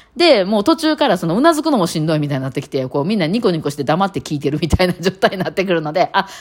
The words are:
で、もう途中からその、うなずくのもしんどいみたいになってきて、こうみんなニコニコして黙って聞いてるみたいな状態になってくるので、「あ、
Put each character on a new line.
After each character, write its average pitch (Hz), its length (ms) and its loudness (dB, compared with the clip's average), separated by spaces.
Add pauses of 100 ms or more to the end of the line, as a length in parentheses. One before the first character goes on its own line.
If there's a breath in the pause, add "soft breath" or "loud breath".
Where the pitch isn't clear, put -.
(160 loud breath)
で、 285 280 6
も 202 160 0
う 202 40 0
途 320 120 4
中 311 200 0
か 269 120 2
ら 185 100 2
そ 175 80 -4
の、 165 100 0
う 240 40 2
な 330 120 6
ず 302 100 -2
く 311 80 -2
の 262 80 2
も 180 80 2
し - 140 -4
ん 151 60 -2
ど 160 80 0
い 151 60 2
み 147 80 -2
た 139 80 -2
い - 20 0
に 135 60 -6
な 135 60 -4
っ - 20 -10
て 143 100 -4
き - 60 -12
て、 131 200 -4
こ 143 140 -2
う - 20 -2
み 214 120 0
ん - 20 0
な 160 80 0
ニ 214 140 -2
コ 226 100 2
ニ 160 100 0
コ 143 100 -4
し - 60 -8
て 147 60 -4
黙 160 240 0
っ 185 60 -4
て 139 80 -6
聞 - 140 -8
い 143 40 -2
て 135 120 -2
る 156 100 -2
み 160 80 -2
た 185 160 2
い - 20 4
な 180 80 2
状 175 160 -2
態 - 200 0
に 196 80 -8
な - 120 -4
っ - 20 -8
て 190 120 -2
く 190 80 -2
る 165 80 0
の 151 120 -6
で、 - 220 2
「あ、 190 140 0 (120 loud breath)